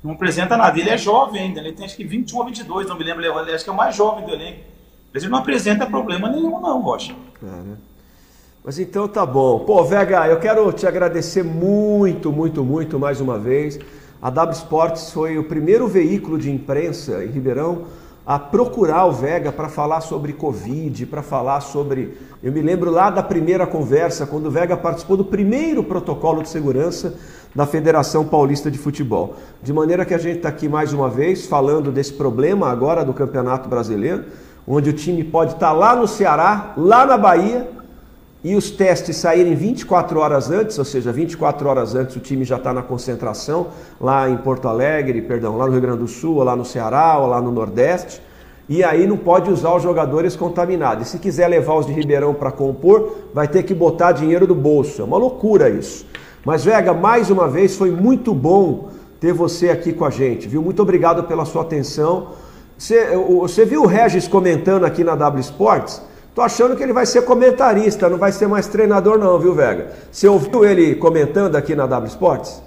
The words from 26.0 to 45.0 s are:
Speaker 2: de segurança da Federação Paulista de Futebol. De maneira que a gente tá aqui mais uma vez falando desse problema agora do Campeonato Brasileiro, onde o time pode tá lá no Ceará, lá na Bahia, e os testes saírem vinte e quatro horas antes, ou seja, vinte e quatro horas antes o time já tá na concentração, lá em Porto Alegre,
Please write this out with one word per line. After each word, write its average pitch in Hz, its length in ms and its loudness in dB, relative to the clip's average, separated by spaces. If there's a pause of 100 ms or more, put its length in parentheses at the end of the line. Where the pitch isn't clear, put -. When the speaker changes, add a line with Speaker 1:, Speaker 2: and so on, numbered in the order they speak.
Speaker 2:
de 156 60 -12
segurança 160 680 -4 (400)
da 143 100 2
Federação 156 580 0
Paulista 147 460 0
de - 80 -6
Futebol. 110 580 -4 (280)
De 135 100 -6
maneira 165 320 2
que 185 80 -4
a 170 60 0
gente 170 220 -4
tá 156 80 -4
aqui 151 200 -6
mais 147 240 0
uma 135 160 0
vez 156 380 -2
falando 143 440 0
desse 135 220 -4
problema 143 560 0
agora 143 340 0
do 131 100 -2
Campeonato 127 540 -4
Brasileiro, 113 580 -4 (420)
onde 143 240 0
o - 20 -2
time 165 300 -4
pode 165 320 -2
tá 165 160 2
lá 202 240 4
no 240 120 0
Ceará, 190 720 0
lá 220 300 6
na 254 100 4
Bahia, 202 600 2 (600)
e 180 140 -2
os 196 160 0
testes 175 460 0
saírem 175 360 4
vinte 190 280 -2
e - 40 -12
quatro 165 320 0
horas 143 320 2
antes, 208 300 -2
ou 135 60 0
seja, 123 260 -4
vinte 160 220 -4
e - 40 -14
quatro 147 300 -2
horas 120 260 0
antes 127 220 -2
o 123 60 -10
time 131 240 -4
já 123 120 -2
tá 131 140 -6
na 127 100 -4
concentração, 123 840 -6 (320)
lá 131 300 0
em 123 80 0
Porto 127 320 -2
Alegre, 131 520 0